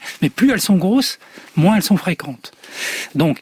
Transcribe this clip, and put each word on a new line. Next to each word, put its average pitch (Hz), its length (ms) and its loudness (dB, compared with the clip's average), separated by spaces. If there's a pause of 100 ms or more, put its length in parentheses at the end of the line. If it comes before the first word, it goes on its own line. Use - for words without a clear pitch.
(240)
mais 156 80 2
plus 269 200 2
elles 214 100 0
sont 202 140 2
grosses, 208 440 0 (360)
moins 180 200 4
elles 202 80 0
sont 202 140 2
fréquentes. - 540 -8 (640)
Donc, 151 280 0